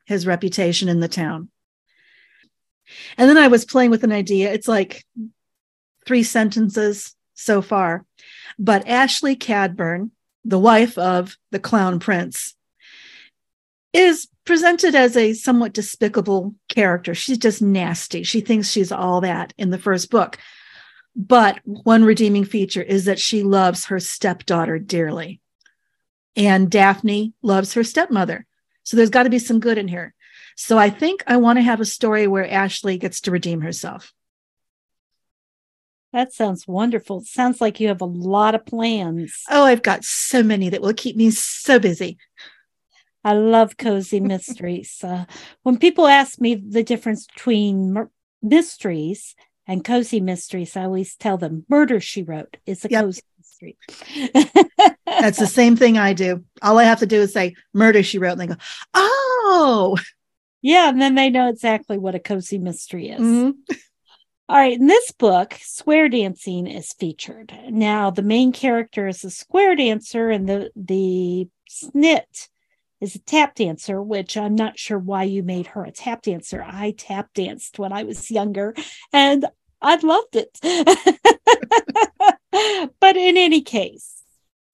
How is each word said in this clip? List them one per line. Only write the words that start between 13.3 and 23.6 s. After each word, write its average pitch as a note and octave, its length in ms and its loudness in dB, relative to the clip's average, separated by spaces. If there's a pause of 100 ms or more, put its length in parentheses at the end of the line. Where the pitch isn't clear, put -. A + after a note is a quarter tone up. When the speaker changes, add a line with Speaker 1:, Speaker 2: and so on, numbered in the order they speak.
Speaker 1:
is F4 380 2 (160)
presented E4+ 500 2
as B3 220 4
a A3 160 2
somewhat A#3 400 0
despicable G3+ 840 -4 (140)
character. F3 440 0
She's A#3+ 240 -4
just A3+ 240 0
nasty. F3+ 600 -2
She A3+ 180 -4
thinks G#3+ 280 0
she's F#3+ 220 -2
all F3+ 300 -2
that F3 360 -6
in F#3 140 -4
the F#3 60 -4
first F#3 320 -4
book. - 280 -2 (800)
But G#3 500 4
one A3 400 4
redeeming G#3 400 2
feature G3 360 -4
is G3 240 -2
that G3 140 -2
she G#3 240 -2
loves F#3+ 420 2